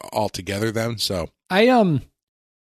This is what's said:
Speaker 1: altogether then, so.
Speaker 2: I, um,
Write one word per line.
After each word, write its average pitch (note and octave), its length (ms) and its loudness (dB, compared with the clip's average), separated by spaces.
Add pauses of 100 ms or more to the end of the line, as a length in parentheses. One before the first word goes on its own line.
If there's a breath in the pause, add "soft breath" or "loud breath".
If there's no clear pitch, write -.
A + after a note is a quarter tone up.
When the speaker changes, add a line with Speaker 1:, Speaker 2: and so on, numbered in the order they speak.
(120)
Speaker 1:
altogether G2+ 600 -4
then, A2+ 260 -4
so. F2+ 320 -4 (200)
Speaker 2:
I, G#3 200 4
um, G3+ 320 4 (600)